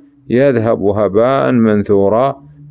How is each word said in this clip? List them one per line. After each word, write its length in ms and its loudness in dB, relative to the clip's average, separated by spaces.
يذهب 520 0
هباء 720 0
منثورا، 840 0